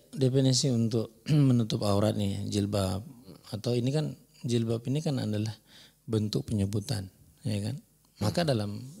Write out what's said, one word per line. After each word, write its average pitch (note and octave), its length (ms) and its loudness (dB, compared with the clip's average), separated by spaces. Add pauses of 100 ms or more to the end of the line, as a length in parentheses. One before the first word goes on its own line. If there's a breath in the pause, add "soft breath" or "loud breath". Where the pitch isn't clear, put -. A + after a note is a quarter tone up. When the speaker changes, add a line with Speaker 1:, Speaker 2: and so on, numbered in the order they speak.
(100)
Speaker 1:
definisi C3 580 2
untuk A2+ 580 0
<clears throat> C#3+ 220 6
menutup A#2 340 2
aurat G#2 320 4
nih, G2+ 320 -2
jilbab. G2+ 560 0 (460)
Atau A#2+ 260 -4
ini B2 160 0
kan, C#3+ 240 -2 (260)
jilbab A#2 440 0
ini C3+ 140 -2
kan D#3 200 -2
adalah G#2+ 320 -2 (520 loud breath)
bentuk A2 460 -2
penyebutan, G2+ 580 -2 (360)
ya G#2+ 180 -2
kan? A2 180 -6 (400)
Maka F3 240 0
Speaker 2:
Hmm. D#3+ 60 0
Speaker 1:
dalam G#2 220 0 (300)